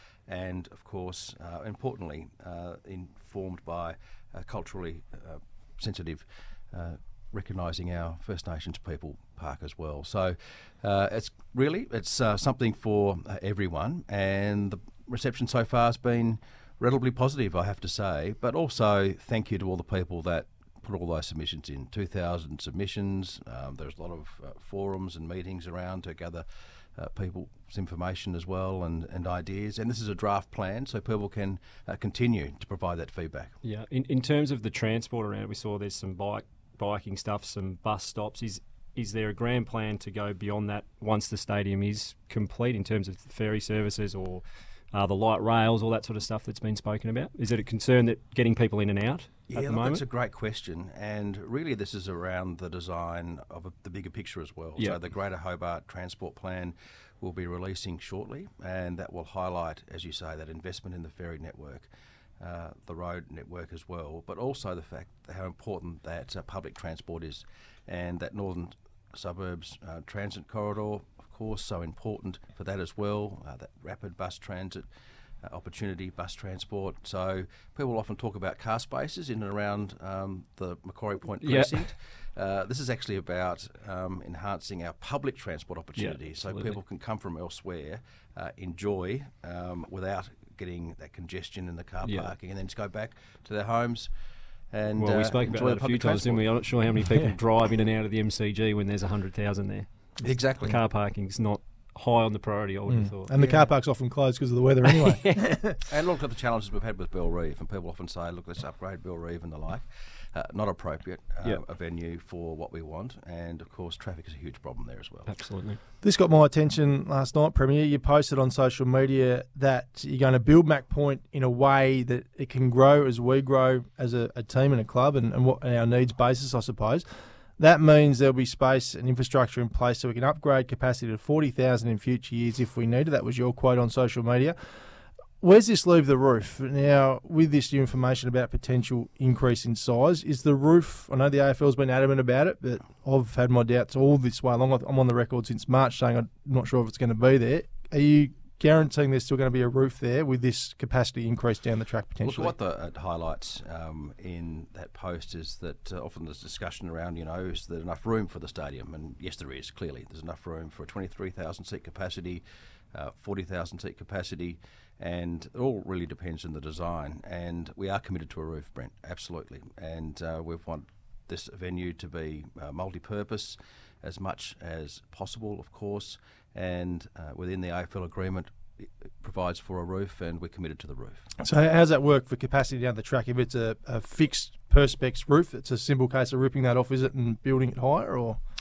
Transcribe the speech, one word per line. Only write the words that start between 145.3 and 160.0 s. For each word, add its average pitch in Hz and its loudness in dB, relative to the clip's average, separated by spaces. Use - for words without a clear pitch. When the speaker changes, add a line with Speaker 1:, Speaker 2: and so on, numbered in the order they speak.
Speaker 3:
since 117 -4
March 127 6
saying 120 4
I'm 117 0
not 127 2
sure 127 4
if 113 0
it's - -10
gonna 120 2
be 127 8
there. 123 2
Are 143 2
you 147 8
guaranteeing 151 6
there's 127 2
still 135 0
gonna 131 4
be 127 4
a 120 4
roof 131 2
there 127 2
with 127 2
this - 0
capacity 120 0
increase 117 2
down 113 0
the 113 -4
track - -4
potentially? 135 -2
Speaker 1:
Look, 170 -2
what 90 -2
the, 85 -8
it 78 -12
highlights, 82 -6
um, 80 -10
in 85 -10
that - -16
post 90 -10
is 80 -10
that, 85 -10
uh, 90 -8
often - -12
there's 76 -14
discussion - -10
around, 82 -8
you 82 -8
know, 87 -8
is 85 -8
there 85 -8
enough 85 -8
room 110 0
for - -14
the 73 -12
stadium? 69 -10
And 78 -14
yes, 90 -10
there 67 -12
is, - -14
clearly. 65 -10